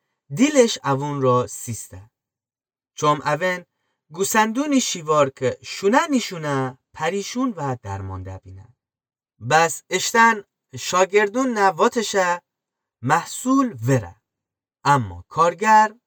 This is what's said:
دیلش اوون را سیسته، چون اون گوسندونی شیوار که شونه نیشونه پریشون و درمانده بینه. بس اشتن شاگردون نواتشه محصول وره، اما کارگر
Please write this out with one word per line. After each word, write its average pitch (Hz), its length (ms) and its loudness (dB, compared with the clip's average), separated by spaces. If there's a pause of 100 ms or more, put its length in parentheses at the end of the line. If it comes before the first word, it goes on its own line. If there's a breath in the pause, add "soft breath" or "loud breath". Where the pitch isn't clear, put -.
(360)
دیلش 254 480 4
اوون 143 380 -4
را 123 260 2
سیسته، - 640 -14 (840)
چون 147 260 0
اون 175 440 -2 (460)
گوسندونی 220 720 0
شیوار 151 480 0
که 123 340 -4
شونه 262 440 0
نیشونه 151 720 -4 (160)
پریشون 202 640 -4
و 139 260 -6
درمانده 95 540 -10
بینه. 95 380 -20 (760)
بس 160 400 2
اشتن 220 540 2 (360)
شاگردون 208 760 0
نواتشه 190 840 0 (600)
محصول 202 760 -2 (100)
وره، 113 340 -2 (600)
اما 110 460 0
کارگر 220 680 4 (120)